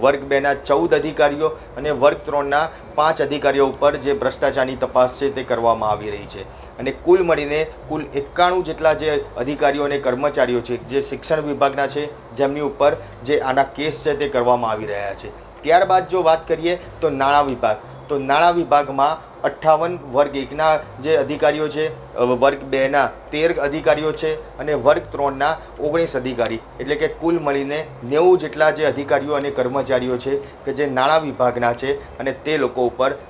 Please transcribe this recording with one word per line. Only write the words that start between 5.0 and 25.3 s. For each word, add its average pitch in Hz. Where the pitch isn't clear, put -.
છે 139
તે 135
કરવામાં 113
આવી 104
રહી 101
છે. 95
અને 131
કુલ 180
મળીને 151
કુલ 151
એકાણું 175
જેટલા 160
જે 147
અધિકારીઓ 143
અને 143
કર્મચારીઓ 131
છે 120
જે 113
શિક્ષણ 147
વિભાગના 139
છે 147
જેમની 139
ઉપર 147
જે 143
આના 135
કેસ 143
છે 147
તે 143
કરવામાં 120
આવી 107
રહ્યા 101
છે. -
ત્યારબાદ 185
જો 180
વાત 160
કરીએ 170
તો 160
નાણાં 139
વિભાગ, 120
તો 147
નાણાં 147
વિભાગમાં 143
અઠ્ઠાવન 160
વર્ગ 135
એકના 147
જે 156
અધિકારીઓ 147
છે, 156
અ, 117
વર્ગ 127
બેના 135
તેર 156
અધિકારીઓ 151
છે 156
અને 147
વર્ગ 147
ત્રણના 139